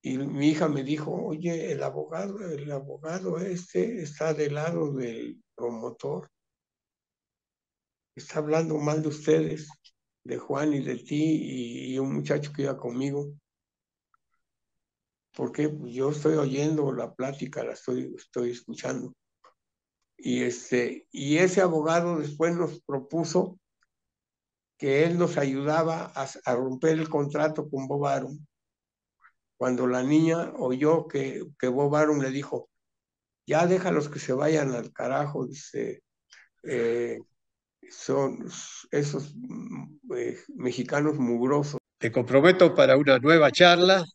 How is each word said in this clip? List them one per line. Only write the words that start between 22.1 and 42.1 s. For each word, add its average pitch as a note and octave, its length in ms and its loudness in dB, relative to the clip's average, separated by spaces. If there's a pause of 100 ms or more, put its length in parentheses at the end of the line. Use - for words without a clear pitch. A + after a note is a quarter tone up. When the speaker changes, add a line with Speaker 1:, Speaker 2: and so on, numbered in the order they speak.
Speaker 1:
después D3 380 0
nos D#3+ 260 -4
propuso D#3+ 760 -2 (1200)
que C#3+ 260 4
él E3+ 140 2
nos E3 180 2
ayudaba D3+ 800 0
a, C3+ 140 -6 (160)
a B2 100 0
romper C3 440 0
el D#3 100 -2
contrato D3 600 -2
con C3+ 200 -6
Bob C#3+ 180 -2
Arum. C#3 320 -2 (1160)
Cuando B2+ 300 0
la B2+ 160 0
niña D#3+ 540 2
oyó D3+ 500 2
que, C3+ 360 -4 (160)
que B2+ 100 0
Bob C#3+ 280 2
Arum D3+ 240 4
le C3 100 -2
dijo, C#3 380 -6 (800)
"Ya D#3 200 4
déjalos F3 420 2
que C#3+ 100 -10
se C3+ 140 -4
vayan D3 400 2
al A#2 200 -6
carajo", C#3 540 -4
dice, - 560 -8 (640)
eh, A#2+ 560 -2 (720)
"son C3+ 560 -2 (440)
esos, - 460 -2
mm, - 800 -12
eh, A#2+ 220 -6 (180)
mexicanos C3+ 640 -2
mugrosos". C3 600 0 (180)
Speaker 2:
Te A2+ 140 -2